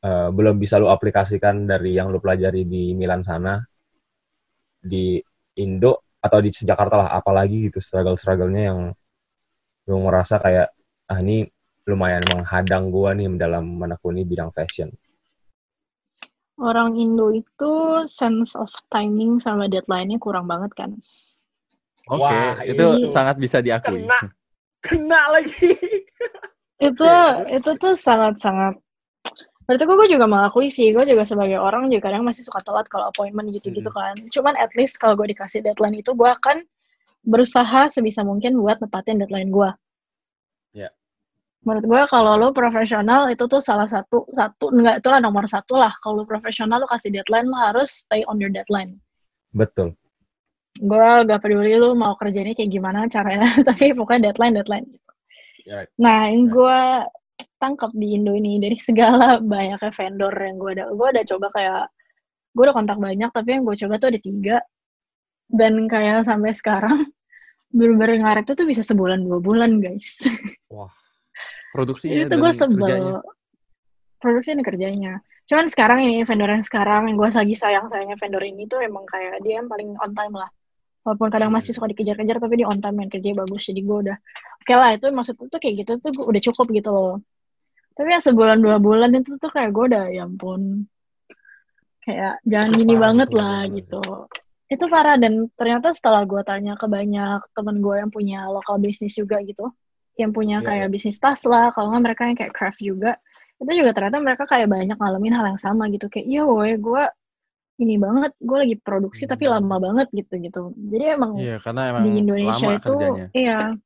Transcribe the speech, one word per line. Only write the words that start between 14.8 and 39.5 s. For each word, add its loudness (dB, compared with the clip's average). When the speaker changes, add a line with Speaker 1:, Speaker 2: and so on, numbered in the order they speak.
Speaker 2:
Orang 0
Indo 2
itu -4
sense -2
of -10
timing 0
sama -2
deadline-nya -4
kurang -6
banget -6
kan. -12
Speaker 3:
Oke, -2
Speaker 1:
Wah, 0
Speaker 3:
itu 2
Speaker 1:
itu. 0
Speaker 3:
sangat 2
bisa -2
diakui. -2
Speaker 1:
Kena. 2
Kena 2
lagi. 2
<laughs> -6
Speaker 2:
Itu, 0
Speaker 1:
Oke, 6
terus? 4
Speaker 2:
itu -2
tuh 2
sangat-sangat, 0
menurut 2
gue, 4
gue 8
juga 6
mengakui 2
sih, 4
gue 4
juga 6
sebagai -2
orang 0
juga 0
kadang -2
masih -4
suka -8
telat -4
kalau -6
appointment -6
gitu-gitu -10
Speaker 1:
Mm-mm. -10
Speaker 2:
kan. -16
Cuman 0
at 0
least -2
kalau 4
gue -2
dikasih -8
deadline 0
itu, -6
gue 2
akan 0
berusaha 4
sebisa -2
mungkin -2
buat 2
nepatin -6
deadline -4
gue. 2